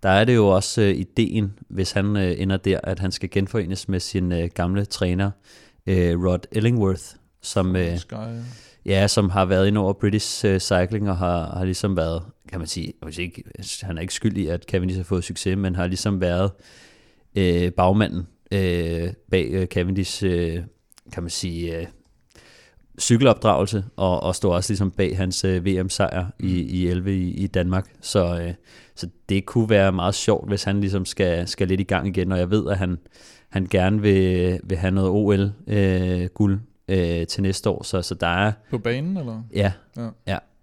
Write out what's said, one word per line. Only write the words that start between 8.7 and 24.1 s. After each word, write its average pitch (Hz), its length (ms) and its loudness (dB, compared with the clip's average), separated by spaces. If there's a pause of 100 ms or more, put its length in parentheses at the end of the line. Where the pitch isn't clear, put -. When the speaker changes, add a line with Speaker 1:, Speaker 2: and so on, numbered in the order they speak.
Speaker 1:
ja, 98 220 4
som 101 220 2
har 95 160 2
været 95 220 4
inde 104 140 2
over 98 120 0
British, 104 520 -2
øh, 95 140 4
Cycling 98 500 0
og 92 80 0
har, 87 400 -2
har 92 80 -2
ligesom 92 320 0
været, 82 240 -2 (280)
kan 95 100 -8
man 82 80 -8
sige, 80 260 -8 (100)
hvis 76 140 -14
ikke, 90 260 -10 (380)
han 95 160 -8
er 80 40 -6
ikke 87 120 -8
skyld 101 240 -2
i, 92 100 -2
at 85 160 -4
Cavendish 92 360 -2
har 92 40 -4
fået 90 200 -2
succes, 92 340 -4
men 95 180 -2
har 90 120 -2
ligesom 92 340 -2
været, 92 300 2 (840)
øh, 90 360 2
bagmanden, 92 560 2 (240)
øh, 87 580 0 (220)
bag, 87 200 2
øh, 92 160 0
Cavendish, 95 580 -2
øh, 87 340 0 (540)
kan 90 100 -8
man 85 60 -8
sige... 85 500 -6
Øh, 82 60 -8 (1120)
cykelopdragelse, 107 840 4 (120)
og, 92 280 0